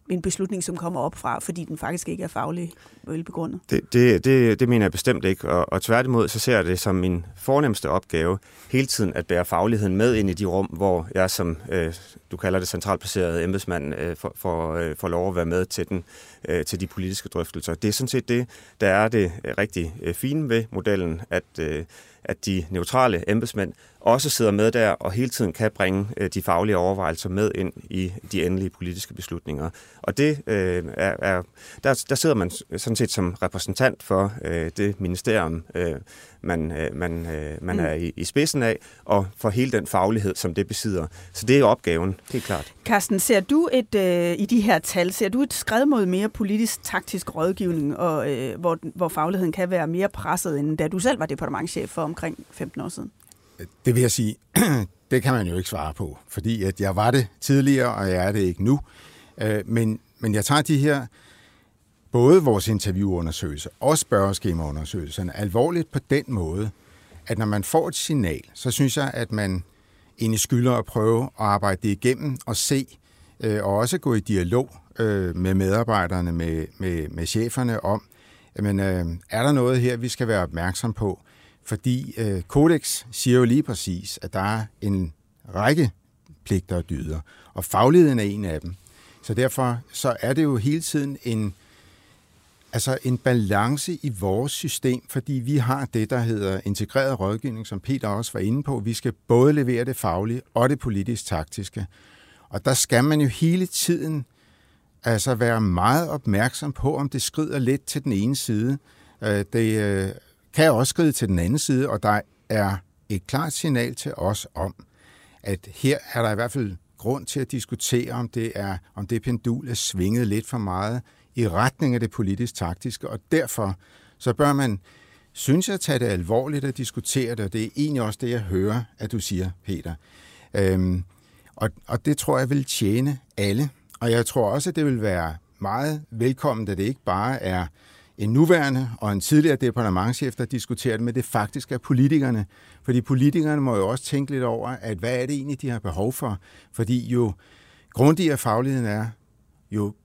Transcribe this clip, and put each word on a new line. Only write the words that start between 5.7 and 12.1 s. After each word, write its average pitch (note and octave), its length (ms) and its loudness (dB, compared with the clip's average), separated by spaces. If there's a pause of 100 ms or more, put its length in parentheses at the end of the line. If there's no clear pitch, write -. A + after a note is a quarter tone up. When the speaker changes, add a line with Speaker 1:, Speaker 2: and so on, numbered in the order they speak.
Speaker 2:
og F#2 100 0
tværtimod A#2 460 2
så A#2 100 -4
ser A#2+ 180 2
jeg F#2+ 80 4
det F2+ 140 0
som F#2+ 160 0
min F2+ 300 0 (120)
fornemste C3+ 540 0
opgave F2 480 0 (320)
hele C3 160 2
tiden G#2 280 0
at E2+ 120 -4
bære F2 180 2
fagligheden G2+ 520 2
med A#2 180 4
ind G#2 160 2
i - 40 0
de F#2+ 100 -4
rum, F#2+ 220 0
hvor F2 480 0
jeg F#2 160 2
som, E2+ 260 -2 (120)
øh, E2 260 -2 (360)